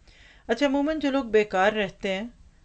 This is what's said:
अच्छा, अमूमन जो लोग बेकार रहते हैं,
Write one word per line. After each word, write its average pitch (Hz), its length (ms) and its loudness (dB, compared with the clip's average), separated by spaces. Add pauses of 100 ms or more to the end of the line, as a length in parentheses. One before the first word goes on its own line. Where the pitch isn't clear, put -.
(500)
अच्छा, 233 160 0
अमूमन 285 340 0
जो 285 120 0
लोग 262 200 -2
बेकार 208 420 2
रहते 208 360 -4
हैं, 202 240 -6 (320)